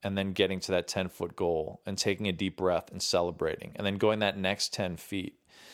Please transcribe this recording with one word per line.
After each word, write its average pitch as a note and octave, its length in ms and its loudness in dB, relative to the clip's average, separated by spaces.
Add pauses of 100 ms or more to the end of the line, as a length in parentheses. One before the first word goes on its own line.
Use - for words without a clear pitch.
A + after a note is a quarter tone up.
and G2 140 -2
then G2 140 0
getting F#2+ 260 2
to F#2 140 -2
that F2 160 2
ten-foot F2 480 -4
goal E2 500 0
and G2 100 -4
taking G2+ 300 0
a G2 60 2
deep F2+ 240 -2
breath F2+ 340 2
and F#2 100 -10
celebrating, F2 760 0
and G#2 100 -2
then G2 120 0
going G#2+ 200 4
that G2+ 180 2
next F#2+ 360 0
ten F2+ 240 -2
feet, - 420 -6 (360)